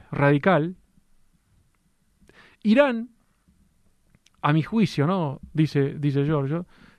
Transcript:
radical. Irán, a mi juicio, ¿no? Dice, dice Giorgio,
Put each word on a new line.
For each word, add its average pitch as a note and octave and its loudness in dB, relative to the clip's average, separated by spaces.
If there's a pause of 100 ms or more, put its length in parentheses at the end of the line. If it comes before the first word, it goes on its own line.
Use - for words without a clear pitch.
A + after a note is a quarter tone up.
(120)
radical. D3 2 (1900)
Irán, A#3 2 (1300)
a D3 2
mi D#3+ 2
juicio, F#3 -2
¿no? E3 -4 (140)
Dice, C#3+ 0
dice C#3+ -2
Giorgio, D3+ -4 (320)